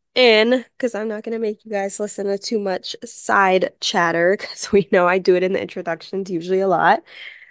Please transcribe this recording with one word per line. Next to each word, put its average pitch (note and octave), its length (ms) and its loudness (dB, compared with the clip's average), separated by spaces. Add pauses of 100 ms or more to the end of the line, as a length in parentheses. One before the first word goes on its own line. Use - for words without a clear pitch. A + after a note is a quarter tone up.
(160)
in, A#3+ 500 4 (120)
'cause A#3 180 -4
I'm G#3+ 120 -8
not G#3+ 160 -8
gonna A3+ 160 -8
make G#3+ 260 -6
you A3 60 -14
guys G3 280 -6
listen G#3 280 -6
to G3 100 -2
too G#3+ 220 -4
much F#3+ 360 -6 (100)
side F#3+ 760 0
chatter, E3+ 560 0
<laughs> - 20 -8
'cause - 320 -10
we G3+ 200 2
know F3+ 160 4
I F#3 120 2
do F3+ 160 4
it F3+ 80 0
in F#3+ 100 0
the G3 80 -2
introductions F3+ 680 -10
usually F3+ 300 -2
a G3 80 0
lot. F3 360 4 (480)